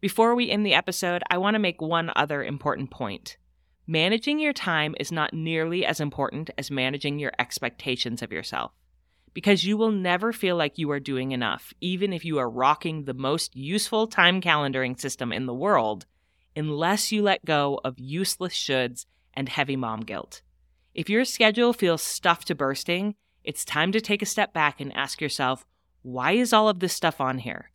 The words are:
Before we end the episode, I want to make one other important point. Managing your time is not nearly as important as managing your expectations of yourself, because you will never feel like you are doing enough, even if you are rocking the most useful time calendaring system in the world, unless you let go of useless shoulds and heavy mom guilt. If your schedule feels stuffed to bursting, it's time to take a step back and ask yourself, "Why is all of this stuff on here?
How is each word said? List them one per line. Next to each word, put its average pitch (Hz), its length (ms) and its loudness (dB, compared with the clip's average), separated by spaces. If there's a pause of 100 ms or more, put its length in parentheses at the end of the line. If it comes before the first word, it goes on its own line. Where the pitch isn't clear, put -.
Before 226 360 4
we 247 140 0
end 208 140 2
the 190 100 4
episode, 175 540 2
I 180 100 4
want 202 180 2
to - 20 2
make 180 240 0
one 165 320 0
other 147 300 0
important 139 480 -4
point. - 460 -8 (500)
Managing 208 500 2
your 302 140 0
time 156 480 0
is 156 100 -6
not 160 240 -2
nearly 160 500 -2
as - 160 0
important 143 560 -4
as 139 140 -8
managing 143 480 -2
your 143 220 -4
expectations 123 800 -4
of 117 100 -10
yourself, 65 380 -6 (640)
because 190 300 4
you 208 140 0
will 226 120 4
never 190 400 2
feel 190 260 0
like 151 200 0
you 151 140 -2
are 143 100 -2
doing 135 320 -2
enough, 120 480 -4
even 185 320 -2
if 170 100 -6
you 160 160 -2
are 123 120 0
rocking 147 540 0
the 135 100 -6
most 135 420 -2
useful 202 500 -2
time 185 360 4
calendaring 135 580 0
system 127 320 -4
in 120 140 -4
the 123 80 -4
world, 123 500 0 (500)
unless 156 560 -2
you 214 120 0
let 196 200 2
go 143 400 0
of 127 160 -4
useless 175 540 -4
shoulds 127 540 -2 (260)
and 135 160 -6
heavy 139 260 -2
mom 113 260 -4
guilt. - 420 -12 (500)
If - 160 -6
your 220 160 4
schedule 233 480 4
feels 170 300 2
stuffed - 460 0
to 175 60 0
bursting, 175 600 -2 (280)
it's - 220 -6
time 247 280 0
to 220 100 2
take 208 180 0
a 208 60 -2
step - 260 0
back 151 300 0
and 139 120 -8
ask - 240 -2
yourself, 135 460 0 (380)
"Why 127 300 0
is 233 200 4
all 214 160 8
of 190 120 0
this 180 120 0
stuff - 260 0
on 131 200 0
here? - 360 -10